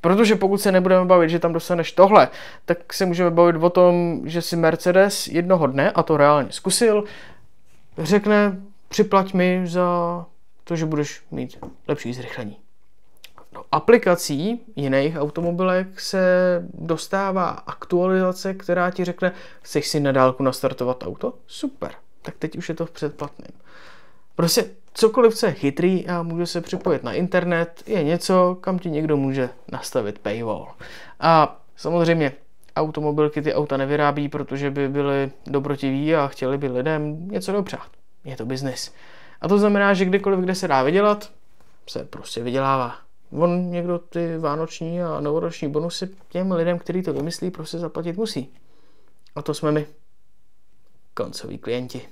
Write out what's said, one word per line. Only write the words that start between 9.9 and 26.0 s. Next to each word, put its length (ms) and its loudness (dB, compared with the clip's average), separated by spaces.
to, 120 -4
že 100 0
budeš 360 -2
mít 260 -10
lepší 260 -4
zrychlení.“ 440 -10
Do 180 -16
aplikací 920 2
jiných 420 0
automobilek 800 -2
se 220 -2
dostává 760 -2
aktualizace, 1040 0
která 380 0
ti 140 -2
řekne, 260 -2
„Chceš 260 -2
si 120 0
na 120 2
dálku 320 4
nastartovat 600 -2
auto? 300 -6
Super, 440 -8
tak 180 -12
teď 180 -6
už 120 -10
je 60 -4
to 100 -6
v 60 -14
předplatném.“ 600 -10
Prostě 300 2
cokoliv, 420 4
co 100 0
je 60 2
chytrý 560 0